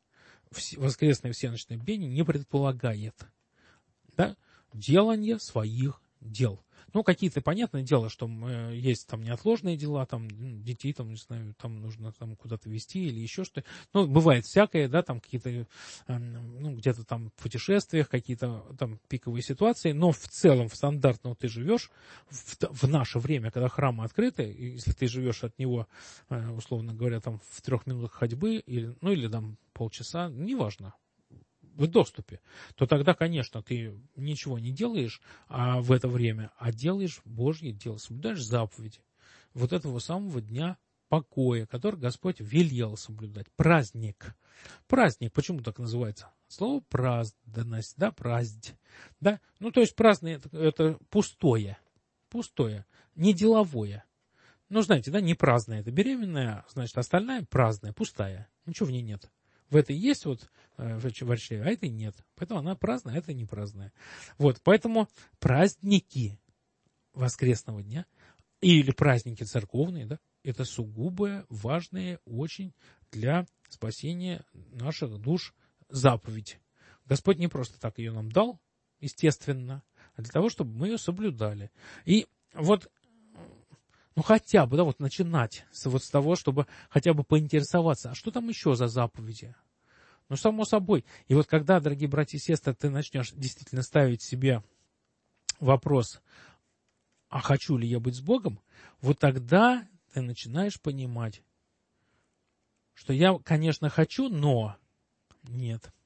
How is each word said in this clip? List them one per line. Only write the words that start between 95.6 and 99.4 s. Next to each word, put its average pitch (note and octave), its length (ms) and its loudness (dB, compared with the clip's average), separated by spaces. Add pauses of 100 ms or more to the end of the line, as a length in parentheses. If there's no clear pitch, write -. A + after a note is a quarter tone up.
а C3 100 -6
хочу C#3 380 2
ли A#2 100 0
я A#2+ 120 -2
быть B2 160 -4
с C3 60 -12
Богом, E3+ 380 0 (420)
вот C#3 180 2
тогда E3 680 4 (260)